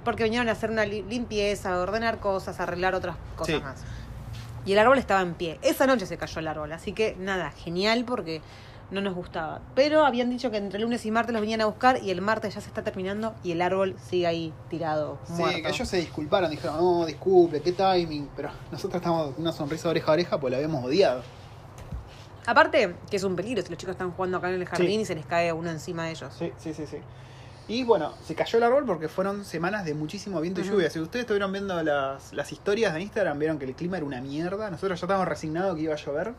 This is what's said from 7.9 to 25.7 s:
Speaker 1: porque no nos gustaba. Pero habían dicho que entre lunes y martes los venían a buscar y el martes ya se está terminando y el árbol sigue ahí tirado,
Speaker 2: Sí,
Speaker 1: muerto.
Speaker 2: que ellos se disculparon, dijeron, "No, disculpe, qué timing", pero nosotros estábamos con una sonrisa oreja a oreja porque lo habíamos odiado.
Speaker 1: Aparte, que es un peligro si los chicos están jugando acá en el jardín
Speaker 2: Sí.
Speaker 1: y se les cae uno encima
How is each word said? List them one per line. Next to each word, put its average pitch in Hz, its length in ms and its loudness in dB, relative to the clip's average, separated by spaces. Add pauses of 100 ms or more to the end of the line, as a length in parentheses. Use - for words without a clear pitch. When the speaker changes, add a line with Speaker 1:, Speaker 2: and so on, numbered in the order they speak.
Speaker 1:
porque 170 380 -4 (500)
no 190 80 -2
nos 196 160 -2
gustaba. 165 460 -6 (140)
Pero 302 300 6
habían 247 240 2
dicho 247 220 -2
que 214 60 -2
entre 202 240 -4
lunes 233 240 -2
y 214 60 -2
martes 233 200 2
los 226 80 0
venían 220 220 0
a 220 60 4
buscar 254 360 4
y 196 80 0
el 175 100 0
martes 214 340 0
ya 208 40 -10
se - 80 -12
está - 160 -6
terminando 208 500 -4 (100)
y 175 100 -2
el 170 80 0
árbol 185 340 2 (140)
sigue 180 180 2
ahí 165 260 -2 (160)
tirado, 156 560 -2
Speaker 2:
Sí, 170 80 -8
Speaker 1:
muerto. 170 280 2
Speaker 2:
que 156 80 -2
ellos 233 180 -2
se 196 100 0
disculparon, 160 540 2
dijeron, 151 260 -4
"No, 170 280 6
disculpe, 160 560 6
qué 175 100 2
timing", 170 640 2
pero 143 140 -6 (200)
nosotros 170 320 -6
estábamos 165 340 2
con - 60 -6
una 165 120 0
sonrisa 156 340 -4
oreja 160 240 2
a - 20 8
oreja 175 240 2
porque 131 140 0
lo 127 60 0
habíamos 147 260 0
odiado. 131 380 6 (1200)
Speaker 1:
Aparte, 240 500 6 (140)
que 208 80 -2
es 185 60 -2
un 190 120 2
peligro 196 260 -2
si - 80 -6
los 165 80 -8
chicos 185 160 -8
están 180 180 -4
jugando 185 260 -2
acá 180 120 -2
en 185 120 0
el 175 60 -4
jardín 175 200 2
Speaker 2:
Sí. 208 140 2
Speaker 1:
y 214 40 0
se 180 100 -4
les 156 100 -8
cae 170 260 2
uno 165 180 -4
encima 165 360 -6